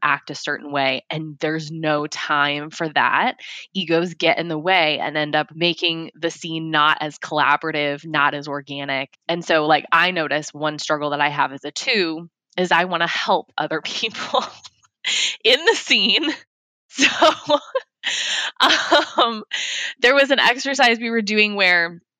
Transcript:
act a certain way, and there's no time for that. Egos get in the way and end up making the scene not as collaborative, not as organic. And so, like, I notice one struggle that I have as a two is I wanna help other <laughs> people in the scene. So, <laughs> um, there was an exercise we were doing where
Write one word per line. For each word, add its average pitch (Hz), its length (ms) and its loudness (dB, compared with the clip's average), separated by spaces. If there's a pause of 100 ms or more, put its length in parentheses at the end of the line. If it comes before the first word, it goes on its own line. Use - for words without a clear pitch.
act 143 260 0
a 143 60 -10
certain 147 380 -8
way, 131 360 -2
and 156 300 -8
there's 156 320 -4
no 156 340 -2
time 147 640 -2
for 160 200 -4
that. 143 480 2 (360)
Egos 170 420 0
get - 240 2
in 165 100 -4
the 156 100 -4
way 160 400 2
and 143 160 -4
end 151 220 0
up 151 180 -2
making 165 600 -2
the 165 140 -4
scene 160 400 -8
not 151 300 4
as 151 180 -6
collaborative, 147 880 0
not 143 280 0
as 147 160 -8
organic. 139 680 -8 (120)
And 170 140 -2
so, 156 220 2
like, 151 240 2
I 170 220 4
notice 151 420 -4
one 151 260 -6
struggle 147 320 -2
that 143 100 0
I 147 80 2
have 139 240 -2
as 139 100 -14
a 147 80 -10
two 170 580 -2 (280)
is 180 160 0
I 175 120 4
wanna 170 220 -2
help - 500 -2
other 156 240 -4
<laughs> - 40 -12
people - 580 -4 (1040)
in 269 180 4
the 381 120 4
scene. 262 540 2 (600)
So, 269 180 2 (1500)
<laughs> - 580 2
um, 226 260 0 (560)
there 254 160 6
was 277 160 6
an 247 80 2
exercise 247 600 4
we 233 100 -4
were 226 120 0
doing 208 340 2
where 175 460 2 (180)